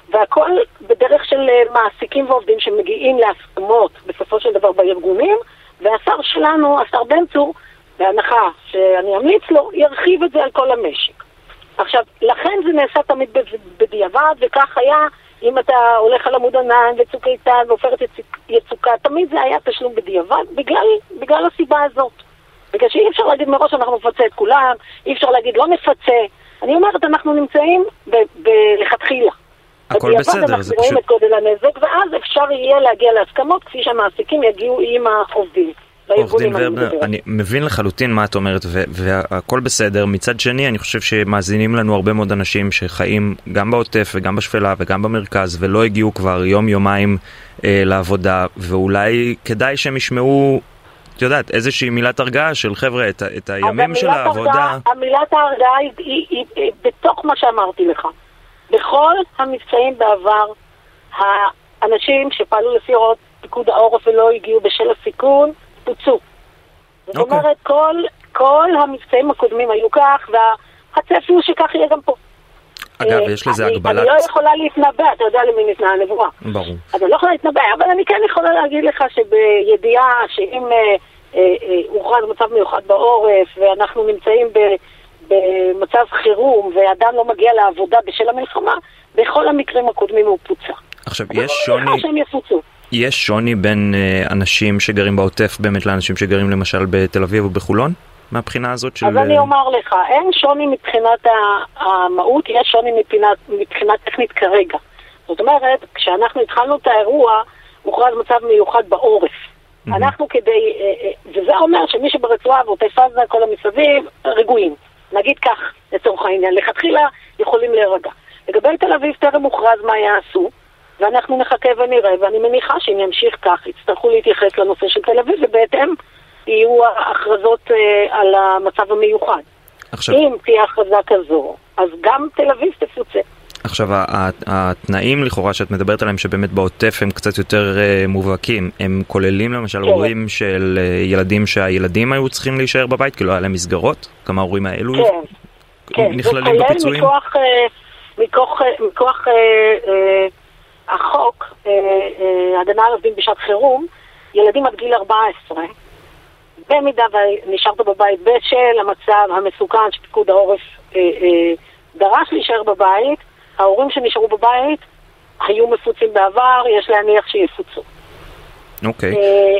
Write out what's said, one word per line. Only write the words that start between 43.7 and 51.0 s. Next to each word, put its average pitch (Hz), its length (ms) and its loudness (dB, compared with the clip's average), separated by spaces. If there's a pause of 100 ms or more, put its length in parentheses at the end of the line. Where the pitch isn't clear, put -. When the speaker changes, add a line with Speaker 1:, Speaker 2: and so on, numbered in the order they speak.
Speaker 2:
בעוטף 113 440 -2
וגם 95 220 -4
בשפלה 101 420 -2
וגם 95 240 -4
במרכז, 98 580 -4
ולא 98 240 0
הגיעו 107 300 0
כבר 92 300 -2
יום-יומיים, 101 720 0 (480)
אה, 98 220 2
לעבודה, 92 600 0 (100)
ואולי 101 800 0 (100)
כדאי 123 320 -4
שהם 135 200 -4
ישמעו, 135 640 0 (560)